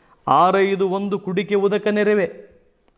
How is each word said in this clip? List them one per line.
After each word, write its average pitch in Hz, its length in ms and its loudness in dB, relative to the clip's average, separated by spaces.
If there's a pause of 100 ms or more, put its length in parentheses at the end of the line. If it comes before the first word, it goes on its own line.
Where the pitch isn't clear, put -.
(280)
"ಆರೈದು 190 600 2
ಒಂದು 196 300 -4
ಕುಡಿಕೆ 196 360 -4
ಉದಕ 202 320 0
ನೆರವೇ." 208 600 0 (520)